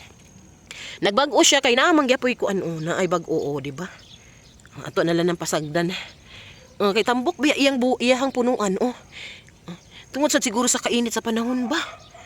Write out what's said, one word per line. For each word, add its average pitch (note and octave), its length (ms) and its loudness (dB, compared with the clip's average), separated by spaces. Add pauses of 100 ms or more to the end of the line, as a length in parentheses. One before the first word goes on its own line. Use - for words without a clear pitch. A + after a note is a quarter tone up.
(1000)
Nagbag-o B3 400 2
siya C#4+ 240 4
kay A#3+ 80 4
naamang D4+ 320 4
gyapoy B3+ 320 2
kuan, G3 240 0
oh, E3 160 -4
na D#3 240 -2
ay F3+ 80 2
bag-o, E3+ 240 -2
oh, C#3+ 240 -2
di C3+ 160 -8
ba? F3 160 -10 (960)
Ato - 160 -2
na E3+ 160 2
lang E3+ 160 2
ng E3+ 60 -6
pasagdan. E3 500 -2 (880)
Oh, G3+ 160 2
kay A3 80 2
tambok B3 400 -2
biya C#4+ 160 2
iyang C4+ 240 2
bu-, B3+ 160 2
iyahang B3+ 320 2
punuan, A#3 480 0
oh. B3 160 0 (720)
Oh, F3 120 -16 (360)
tungod C#4 160 0
sa D4 80 2
siguro B3 320 0
sa - 80 2
kainit A#3 320 0
sa - 160 -4
panahon A#3 400 -2
ba? C4+ 160 -2 (440)